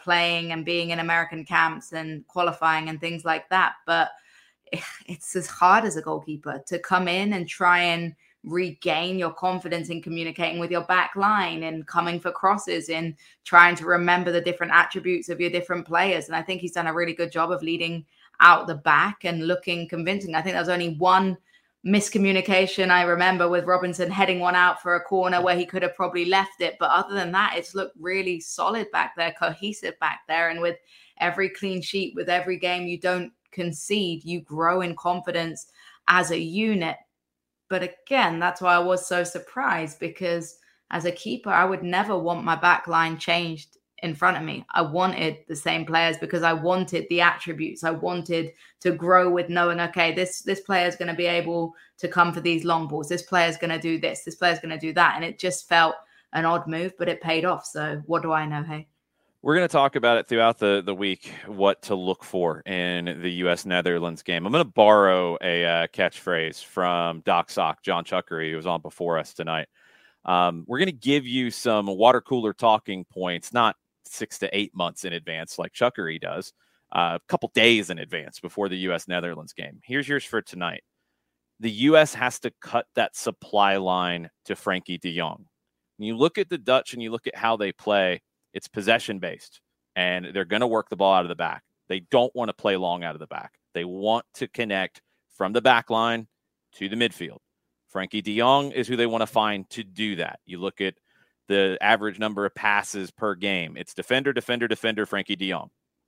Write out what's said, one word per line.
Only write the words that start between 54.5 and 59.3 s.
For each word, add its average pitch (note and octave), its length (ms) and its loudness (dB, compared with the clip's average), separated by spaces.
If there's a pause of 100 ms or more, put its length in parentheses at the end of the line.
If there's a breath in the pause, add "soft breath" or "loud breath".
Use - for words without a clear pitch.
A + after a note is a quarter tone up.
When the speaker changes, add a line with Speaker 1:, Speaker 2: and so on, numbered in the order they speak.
Speaker 1:
is E3 40 -8
gonna D#3+ 220 -10
do D#3+ 140 -6
that. E3+ 200 6
And E3 100 -6
it - 140 -8
just F3+ 300 -4
felt E3 260 6 (380 soft breath)
an E3 140 0
odd E3 200 0
move, E3+ 320 -6
but E3+ 100 0
it E3 120 -2
paid E3 240 0
off. F3 220 0
So D3+ 400 -6
what E3 160 0
do D#3+ 100 -2
I D#3 140 0
know, D3+ 180 -4
hey? D#3 240 -12 (540)